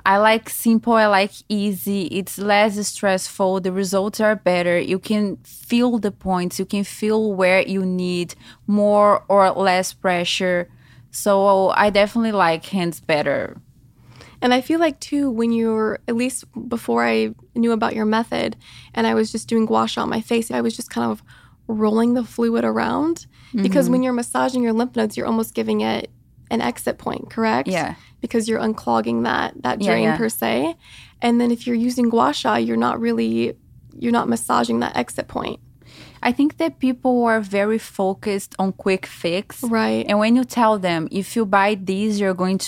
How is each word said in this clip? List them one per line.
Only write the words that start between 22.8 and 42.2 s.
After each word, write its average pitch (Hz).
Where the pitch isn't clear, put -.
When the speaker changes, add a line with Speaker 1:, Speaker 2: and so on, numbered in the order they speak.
Speaker 2:
Because 202
Speaker 1:
Mm-hmm. 240
Speaker 2:
when 254
you're 254
massaging 247
your 226
lymph 247
nodes, 220
you're 233
almost 220
giving 220
it -
an 233
exit -
point, -
correct? 226
Speaker 1:
Yeah. 165
Speaker 2:
Because 226
you're 220
unclogging 226
that, -
that -
Speaker 1:
Yeah, 196
Speaker 2:
drain 226
Speaker 1:
yeah. 220
Speaker 2:
per 226
se. 233
And 240
then 240
if 233
you're 240
using 247
gua 240
sha, 214
you're 226
not 240
really, 233
you're 240
not 233
massaging 233
that -
exit -
point. -
Speaker 1:
I 240
think 285
that 330
people 254
are 220
very 202
focused 196
on 190
quick -
fix. -
Speaker 2:
Right. 226
Speaker 1:
And 208
when 220
you 254
tell 220
them, 170
"If 196
you 226
buy 202
these, 202
you're 190